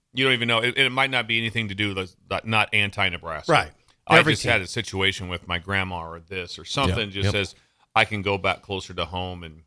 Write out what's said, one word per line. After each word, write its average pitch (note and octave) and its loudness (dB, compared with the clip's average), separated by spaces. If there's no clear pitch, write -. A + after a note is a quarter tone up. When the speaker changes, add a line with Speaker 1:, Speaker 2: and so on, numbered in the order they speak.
Speaker 1:
You C3 0
don't C3 4
even A#2+ 0
know. A2+ 4
It, B2 0
it C3 4
might C3+ 2
not A#2+ 0
be A2+ 0
anything A2+ -2
to G2 -8
do G2+ -2
with, F#2 -6
not, F#2+ -2
not A2 2
anti-Nebraska. F#2+ -2
Speaker 2:
Right. F#2 4
Speaker 1:
I A#2 8
Speaker 2:
Every A#2+ 6
Speaker 1:
just - -2
Speaker 2:
team. A#2+ 4
Speaker 1:
had G#2+ 4
a F2+ -6
situation F#2+ -2
with F2+ -8
my F2 -2
grandma F#2 -4
or E2 -12
this F2+ -10
or E2 -16
something C3 0
Speaker 3:
Yep, G#2+ -2
Speaker 1:
just G2 -2
Speaker 3:
yep. G2+ 2
Speaker 1:
says, G2+ -2
"I A2+ 6
can G#2 -4
go G2 0
back F#2 -2
closer F#2+ -8
to F2+ -2
home F2+ -6
and D#2+ -16